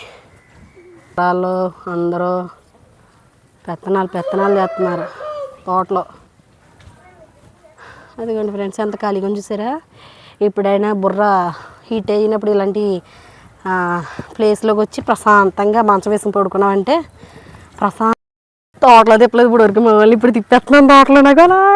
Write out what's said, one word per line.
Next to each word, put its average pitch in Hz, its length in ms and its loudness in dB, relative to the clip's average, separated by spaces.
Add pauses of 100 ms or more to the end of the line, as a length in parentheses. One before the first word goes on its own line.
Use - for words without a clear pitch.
(1200)
వాళ్ళు 180 540 -4 (180)
అందరూ 175 580 -6 (1200)
పెత్తనాలు, 185 400 -6
పెత్తనాలు 196 500 -4
చేస్తున్నారు 180 480 -6 (600)
తోటలో. 190 380 -4 (2250)
అదిగోండి 220 340 -6
ఫ్రెండ్స్, 202 280 -10
ఎంత 208 160 -6
ఖాళీగా 196 300 -6
ఉంది 202 120 -6
చూసారా? 226 420 -8 (600)
ఎప్పుడైనా 202 500 -2
బుర్ర 190 600 -2 (380)
హీట్ 220 200 -6
అయినప్పుడు 208 400 -2
ఇలాంటి, 196 520 -4 (640)
ఆ, 175 380 -4 (320)
ప్లేస్లోకి 214 440 -2
వచ్చి 214 200 -6
ప్రశాంతంగా 208 840 0
మంచం 202 280 -2
వేసుకుని 208 220 -4
పడుకున్నామంటే 196 720 -2 (760)
ప్రశాంత-, - 1000 -8
తోటలో 226 340 6
తిప్పలేదు 240 320 4
ఇప్పుడు 226 140 2
వరకు 208 180 2
మమ్మల్ని. 220 360 4
ఇప్పుడు 240 160 0
తిప్పేస్తున్నాం 247 540 4
తోటలో. 277 340 6
నాకు 277 200 6
అలా 370 180 6 (180)